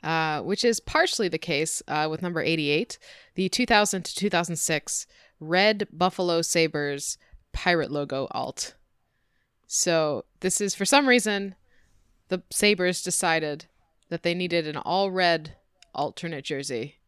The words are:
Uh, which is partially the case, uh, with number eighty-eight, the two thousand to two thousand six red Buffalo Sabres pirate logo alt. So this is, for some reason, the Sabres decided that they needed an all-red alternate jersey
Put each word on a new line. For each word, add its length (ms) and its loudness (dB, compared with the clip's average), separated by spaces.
Uh, 380 0
which 240 -2
is 160 4
partially 480 2
the 100 -4
case, 480 -2
uh, 240 -2
with 120 -6
number 180 -2
eighty-eight, 580 0
the 140 0
two 180 0
thousand 380 4
to 100 -10
two 160 -2
thousand 260 0
six 500 -2
red 540 2
Buffalo 500 0
Sabres 760 0
pirate 380 0
logo 420 -4
alt. 420 -8
So 580 0
this 200 0
is, 140 -2
for 100 -4
some 220 6
reason, 480 2
the 220 -4
Sabres 520 2
decided 640 -2
that 140 -6
they 120 0
needed 320 0
an 120 -6
all-red 760 0
alternate 500 -6
jersey 520 -6